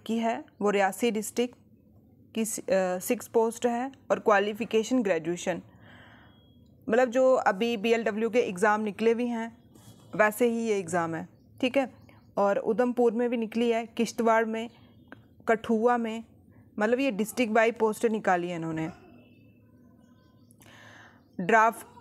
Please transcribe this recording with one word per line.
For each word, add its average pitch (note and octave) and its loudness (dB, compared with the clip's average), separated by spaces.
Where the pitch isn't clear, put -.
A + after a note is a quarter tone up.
की A3+ -4
है A3+ -4
वो G3+ 2
रियासी G3 0
डिस्ट्रिक्ट A3 -4
की A3 -2
सि-, - -8
अ, F#3 0
सिक्स G#3+ -4
पोस्ट A3+ 0
है A#3+ -2
और G3+ 0
क्वालिफिकेशन A3 2
ग्रेजुएशन, F3 -2
मतलब B3 4
जो C4 4
अभी A#3 0
बीएलडब्ल्यू A3+ 0
के A3+ 2
एग्ज़ाम G#3+ 0
निकले A3 0
भी A#3+ -2
हैं A3+ -8
वैसे G#3+ 2
ही A#3 -2
ये A3+ -2
एग्ज़ाम E3 -4
है, E3+ -10
ठीक B3+ 0
है। C4 -2
और G3+ 2
उधमपुर A#3+ 2
में A#3+ -2
भी A#3 -2
निकली A3+ -2
है, A#3 0
किश्तवाड़ A3+ 0
में, A3 -6
कठुआ A3+ 2
में, A3+ -6
मतलब A3+ 2
ये C4+ 2
डिस्ट्रिक्ट G#3+ -2
वाइज A3+ 4
पोस्टें A3 0
निकाली F3+ 0
है F3 -6
इन्होंने। D#3+ -4
ड्राफ्ट, A3 2